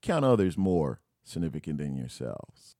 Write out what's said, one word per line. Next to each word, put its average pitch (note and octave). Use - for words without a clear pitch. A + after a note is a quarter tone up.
count D#3+
others G#2
more F2
significant D#2
than C#2+
yourselves. -